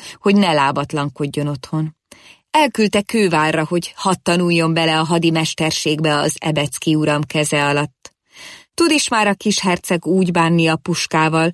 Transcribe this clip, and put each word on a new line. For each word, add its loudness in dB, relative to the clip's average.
hogy 2
ne 4
lábatlankodjon -2
otthon. -6
Elküldte 2
Kővárra, 0
hogy -4
hadd 0
tanuljon 2
bele 0
a 0
hadi 2
mesterségbe -2
az 0
Ebecki -2
uram 0
keze -2
alatt. -4
Tud 2
is 0
már 0
a 2
kis -2
herceg -2
úgy 2
bánni 2
a 2
puskával, 0